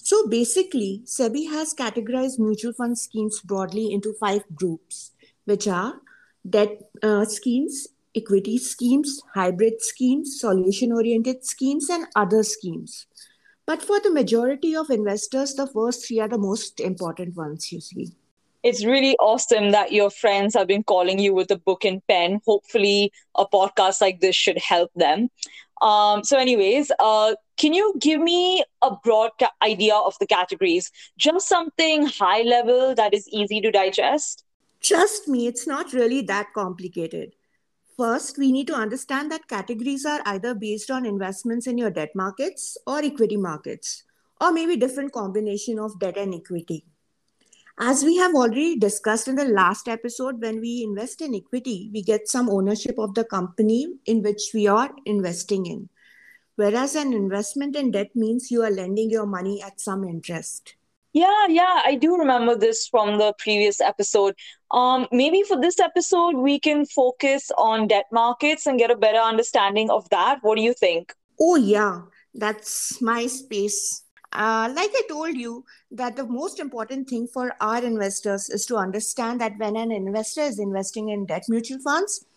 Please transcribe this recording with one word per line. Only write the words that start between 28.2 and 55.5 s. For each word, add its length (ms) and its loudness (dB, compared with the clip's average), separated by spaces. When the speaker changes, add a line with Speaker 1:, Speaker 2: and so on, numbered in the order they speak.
Speaker 2:
me 440 2
a 220 2
broad 340 4
ca-, 140 2
idea 320 2
of 240 0
the 80 0
categories? 640 0
Just 320 0
something 580 2
high 360 2
level 520 4
that 200 4
is 140 -4
easy 320 -2
to 100 0
digest? 720 0
Speaker 1:
Trust 480 2
me, 180 0
it's 200 -6
not 260 -6
really 300 0
that 320 -4
complicated. 800 -8
First, 420 -2
we 140 4
need 160 0
to 60 -4
understand 580 -4
that 160 -10
categories 580 -6
are 180 -2
either 300 -4
based 360 -6
on 140 -2
investments 640 -6
in 120 -2
your 120 -2
debt 240 -6
markets 720 -6
or 120 -4
equity 380 0
markets, 680 -8
or 120 4
maybe 240 0
different 360 -2
combination 680 -4
of 180 -10
debt 180 -4
and 160 -6
equity. 520 -10
As 220 0
we 140 4
have 180 4
already 420 2
discussed 520 0
in 80 -2
the 80 0
last 420 2
episode, 560 -6
when 180 -6
we 220 -6
invest 380 -8
in 120 -6
equity, 600 -8
we 100 -6
get 260 0
some 220 0
ownership 480 0
of 160 -4
the 80 0
company 640 0
in 160 2
which 320 -4
we 140 0
are 240 4
investing 640 -2